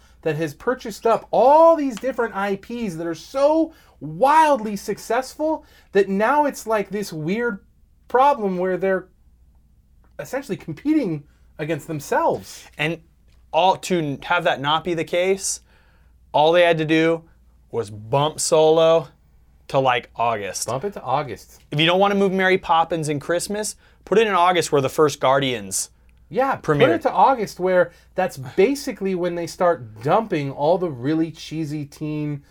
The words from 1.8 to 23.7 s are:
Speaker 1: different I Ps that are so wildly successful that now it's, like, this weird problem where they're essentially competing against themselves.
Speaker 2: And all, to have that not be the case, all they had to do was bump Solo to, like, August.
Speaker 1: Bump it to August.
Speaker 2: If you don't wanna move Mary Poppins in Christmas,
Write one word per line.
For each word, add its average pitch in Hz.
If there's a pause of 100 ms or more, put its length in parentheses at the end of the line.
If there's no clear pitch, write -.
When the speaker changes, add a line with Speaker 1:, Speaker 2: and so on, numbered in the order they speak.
Speaker 1:
different 233
I 196
Ps 226
that 170
are 170
so 302 (260)
wildly 226
successful 262 (280)
that 190
now 226
it's, -
like, 214
this 202
weird 196 (420)
problem 240
where 185
they're 185 (1120)
essentially 247
competing 175 (340)
against 156
themselves. 165 (120)
Speaker 2:
And 160 (520)
all, 180
to 156
have 175
that 147
not 151
be 175
the 160
case, 185 (720)
all 151
they 175
had 170
to 160
do 160 (460)
was 110
bump 135
Solo 160 (600)
to, 139
like, 123
August. 107
Speaker 1:
Bump 127
it 202
to -
August. 127 (100)
Speaker 2:
If 147
you 160
don't 175
wanna 202
move 196
Mary 185
Poppins 165
in 151
Christmas, 202 (280)